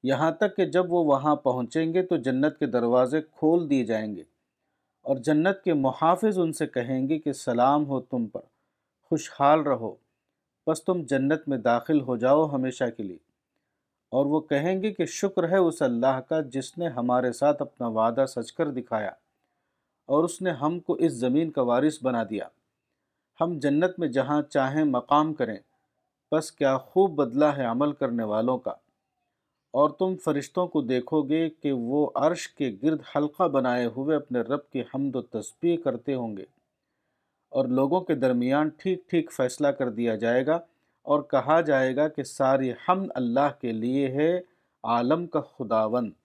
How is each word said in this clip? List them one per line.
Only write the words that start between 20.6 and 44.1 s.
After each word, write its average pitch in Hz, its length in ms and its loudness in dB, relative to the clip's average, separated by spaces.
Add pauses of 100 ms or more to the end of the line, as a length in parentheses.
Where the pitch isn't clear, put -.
کو 170 120 -6
اس 165 200 0
زمین 131 380 0
کا 143 120 -2
وارث 127 400 0
بنا 120 280 0
دیا۔ 104 180 -6 (920)
ہم 170 180 -2
جنت 151 400 0
میں 165 100 -2
جہاں 135 340 0
چاہیں 143 420 0
مقام 147 500 2
کریں، 110 240 -4 (720)
پس 156 220 -2
کیا 135 260 0
خوب 185 360 2
بدلہ 143 300 2
ہے 139 200 2
عمل 131 280 0
کرنے 120 320 -2
والوں 110 340 0
کا۔ - 160 -8 (1000)
اور 147 180 4
تم 185 260 -2
فرشتوں 156 500 -2
کو 156 160 -2
دیکھو 127 400 0
گے 156 280 0
کہ 151 220 -6
وہ 135 420 -2
عرش 160 340 0
کے 123 340 -6
گرد 156 160 0 (180)
حلقہ 147 320 0
بنائے 123 380 0
ہوئے 135 300 -2
اپنے 127 240 -2
رب 135 300 -4
کی 131 100 -6
حمد 135 360 -4
و 123 60 -4
تسبیح 165 640 -4
کرتے 127 300 -2
ہوں 117 220 -6
گے، 92 80 -14 (1040)
اور 135 160 0
لوگوں 135 360 2
کے 175 140 -2
درمیان 131 540 2
ٹھیک 180 420 -6
ٹھیک 165 220 -2
فیصلہ 135 360 0
کر 139 220 -2
دیا 113 240 -2
جائے 117 320 0
گا، 160 120 0 (440)
اور 143 200 0
کہا 147 380 2
جائے 131 360 2
گا 151 120 2
کہ 151 140 -6
ساری 131 500 0
حمد 185 420 -2
اللہ 131 460 0
کے 117 120 -4
لیے 127 360 -2
ہے، 156 320 0 (420)